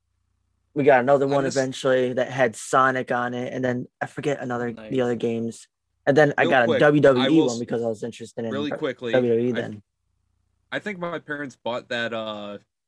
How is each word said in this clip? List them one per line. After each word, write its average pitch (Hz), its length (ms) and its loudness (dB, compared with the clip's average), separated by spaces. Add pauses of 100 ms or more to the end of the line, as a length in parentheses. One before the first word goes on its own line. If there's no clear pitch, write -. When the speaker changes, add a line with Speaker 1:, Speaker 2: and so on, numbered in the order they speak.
(720)
Speaker 1:
we 143 120 -2
got 135 160 6
another 139 260 4
Speaker 2:
I'm 139 60 -2
Speaker 1:
one 139 120 2
Speaker 2:
just 127 140 -4
Speaker 1:
eventually 131 560 0
that 123 160 -4
had 127 260 0
Sonic 131 560 0
on 123 220 -4
it. 123 180 -8
And 127 100 -6
then 123 240 -2 (140)
I - 60 -4
forget 139 340 -6
another, 123 320 -6
Speaker 3:
Nice. 110 180 -16
Speaker 1:
the 131 120 0
other 123 120 0
games. 117 540 -6 (380)
And 139 100 2
then 143 220 6
I 131 40 2
Speaker 2:
Real 160 80 2
Speaker 1:
got 131 160 4
Speaker 2:
quick, 135 120 2
Speaker 1:
a - 20 0
W 147 220 6
W 131 200 6
E 131 40 2
Speaker 2:
I - 20 2
will 156 200 4
Speaker 1:
one 117 80 -2
Speaker 2:
s-, - 20 -6
Speaker 1:
because 117 240 -4
I 117 60 -2
was 113 140 -6
interested 117 440 -10
in 113 40 -6
Speaker 2:
really 143 200 -6
Speaker 1:
w-, - 80 -6
Speaker 2:
quickly, 127 340 -6
Speaker 1:
W 123 180 2
W 117 180 2
E - 20 0
Speaker 2:
I, 117 100 -4
Speaker 1:
then. 110 220 -10 (880)
Speaker 2:
I 131 60 -6
think 190 200 -10
my 170 200 -8
parents 147 380 -12
bought 120 340 -8
that, 117 240 -4
uh, 104 440 -10 (300)